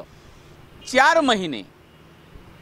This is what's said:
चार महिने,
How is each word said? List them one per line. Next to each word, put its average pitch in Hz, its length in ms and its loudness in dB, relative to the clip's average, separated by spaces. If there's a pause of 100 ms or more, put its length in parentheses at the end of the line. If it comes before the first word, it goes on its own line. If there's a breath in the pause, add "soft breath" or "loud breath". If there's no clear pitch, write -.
(880)
चार 294 340 2
महिने, 190 400 -4 (1000)